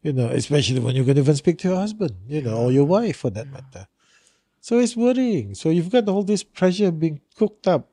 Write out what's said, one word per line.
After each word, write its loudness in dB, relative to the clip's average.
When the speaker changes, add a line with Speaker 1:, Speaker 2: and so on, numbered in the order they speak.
Speaker 1:
You -4
know, 0
especially 0
when -2
you 0
can 4
even 4
speak 0
to -4
your 0
husband, -4
you -6
know, -2
or 0
Speaker 2:
Yeah. 2
Speaker 1:
your 4
wife 0
for -4
that -12
Speaker 2:
Yeah. -18
Speaker 1:
matter. -18
So 0
it's 2
worrying. 0
So -2
you've 2
got 2
all 0
this 0
pressure 0
being -4
cooked -2
up 0